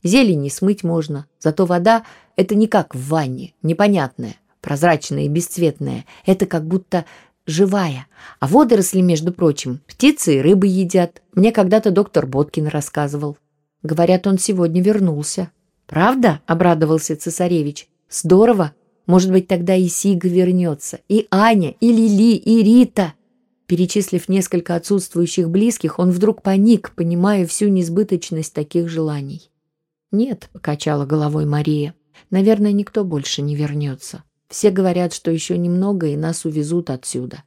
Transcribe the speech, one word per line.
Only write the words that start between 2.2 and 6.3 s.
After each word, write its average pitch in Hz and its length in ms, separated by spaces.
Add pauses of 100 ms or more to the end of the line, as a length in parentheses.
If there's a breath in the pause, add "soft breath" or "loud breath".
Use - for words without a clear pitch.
это 196 180
не 214 120
как 202 280
в 131 140
ванне, 135 540
непонятная, 160 720 (240)
прозрачная 147 640
и 143 40
бесцветная. 147 760 (220 soft breath)
Это 190 180